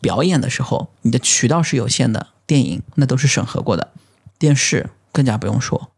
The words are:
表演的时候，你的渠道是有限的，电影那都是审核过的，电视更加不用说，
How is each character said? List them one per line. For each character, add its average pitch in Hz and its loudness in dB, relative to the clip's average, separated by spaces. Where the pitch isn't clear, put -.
表 120 0
演 175 2
的 127 -2
时 - -4
候， - -4
你 113 0
的 127 2
渠 - 0
道 165 2
是 135 0
有 120 -2
限 123 0
的， - -6
电 139 4
影 87 -4
那 143 4
都 135 0
是 139 2
审 - 0
核 - -4
过 107 0
的， - -4
电 147 4
视 - 0
更 139 2
加 113 0
不 98 -6
用 110 0
说， - -4